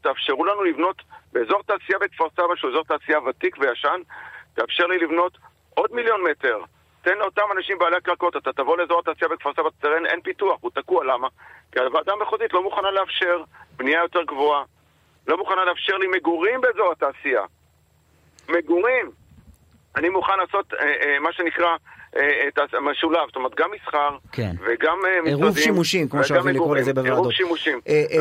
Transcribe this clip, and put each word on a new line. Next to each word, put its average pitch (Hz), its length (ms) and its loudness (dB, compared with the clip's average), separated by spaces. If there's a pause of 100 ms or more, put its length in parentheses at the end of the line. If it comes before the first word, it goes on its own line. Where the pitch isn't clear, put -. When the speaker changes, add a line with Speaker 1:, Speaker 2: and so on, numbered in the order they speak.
Speaker 1:
תאפשרו 160 440 -2
לנו 202 180 -2
לבנות 170 320 0 (380)
באזור 190 320 0
תעשייה 196 340 -2
בכפר 196 360 -2
סבא, 175 200 0
שהוא 139 160 -6
אזור 156 120 -2
תעשייה 151 380 -2
ותיק 131 380 -4
וישן, 143 420 0 (520)
תאפשר 120 340 -2
לי 185 120 0
לבנות 170 380 0 (360)
עוד - 200 0
מיליון 226 280 0 (100)
מטר. 123 280 0 (420)
תן 185 160 2
לאותם 208 240 -2 (160)
אנשים 185 220 -4
בעלי 170 160 2
הקרקעות, 175 420 -2
אתה 131 160 -6
תבוא 139 240 0
לאזור 170 220 2
התעשייה 165 300 -2
בכפר - 240 -4
סבא, 156 160 2 (120)
תראה, 147 140 2
אין, 165 100 0
אין 170 160 0
פיתוח, 185 400 0
הוא 120 140 -4
תקוע, 170 300 0
למה? 131 220 0 (440)
כי - 80 -2
הוועדה 135 340 0
המחוזית 214 400 -2
לא 185 100 2
מוכנה 196 280 -2
לאפשר 180 520 0 (340)
בנייה 143 240 2
יותר 170 220 0
גבוהה, 143 400 0 (640)
לא 156 100 2
מוכנה 185 280 0
לאפשר 180 320 -2
לי 190 100 0
מגורים 185 540 0
באזור 220 300 2
התעשייה." 139 500 -2 (1080)
מגורים! 175 640 0 (840)
אני 151 140 0
מוכן 190 300 0
לעשות, 196 340 -2
אה, - 120 -2
אה, 143 340 0
מה 156 140 0
שנקרא, 170 340 0 (480)
אה, - 60 2
אה, 139 340 2
תעש-, 143 260 0
משולב, 156 460 0
זאת - 80 -12
אומרת, 127 200 -4
גם 160 200 0
מסחר, 147 420 -2 (140)
Speaker 2:
כן. 107 200 -4 (160)
Speaker 1:
וגם, 151 380 2
אה, 185 200 2
Speaker 2:
עירוב 143 200 2
Speaker 1:
משרדים, - 180 4
Speaker 2:
שימושים, 175 460 2
כמו 143 100 -4
Speaker 1:
וגם 139 80 4
Speaker 2:
שאוהבים 139 260 2
לקרוא 139 120 2
Speaker 1:
מגורים. 147 160 2
Speaker 2:
לזה 131 100 2
Speaker 1:
עירוב 131 180 0
Speaker 2:
בוועדות. 123 240 2
Speaker 1:
שימושים. 160 540 0
Speaker 2:
אה, 151 240 4
אה, 160 100 4